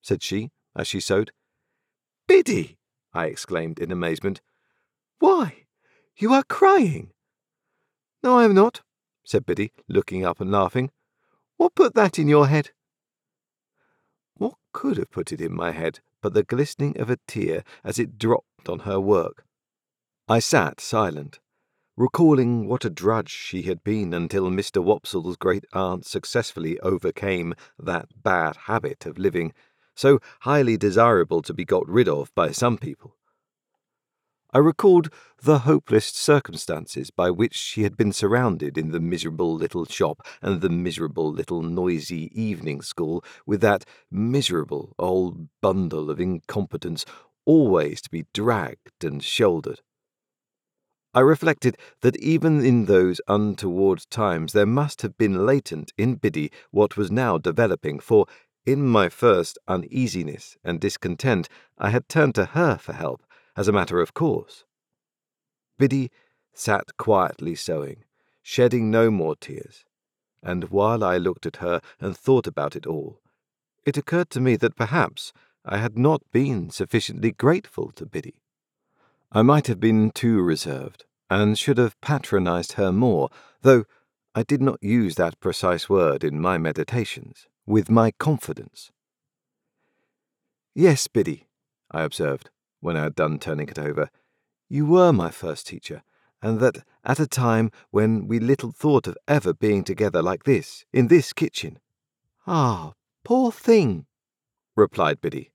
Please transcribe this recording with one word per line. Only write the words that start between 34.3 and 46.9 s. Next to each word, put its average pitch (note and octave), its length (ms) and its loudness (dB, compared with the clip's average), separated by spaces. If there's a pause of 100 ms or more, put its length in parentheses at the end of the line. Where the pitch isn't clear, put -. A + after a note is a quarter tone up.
I - 60 2
recalled D#3+ 540 6 (320)
the C#3+ 160 6
hopeless B2 480 2
circumstances E2 1040 -4
by F2+ 180 0
which F#2 240 0
she - 300 -6
had G2+ 120 -2
been G#2 160 2
surrounded F#2+ 680 0
in D#2+ 100 -4
the E2 100 -4
miserable E2 560 -4
little E2 300 -6
shop - 400 -4 (160)
and F#2+ 180 -2
the F2+ 120 -2
miserable E2 600 -4
little E2 300 -6
noisy E2+ 720 -4
evening E2 480 -6
school E2 420 -8 (220)
with G2+ 160 -2
that G2+ 240 2 (240)
miserable F2+ 880 -4
old F2 520 -2 (120)
bundle E2 480 -2
of D2+ 100 -6
incompetence F2 840 -6 (400)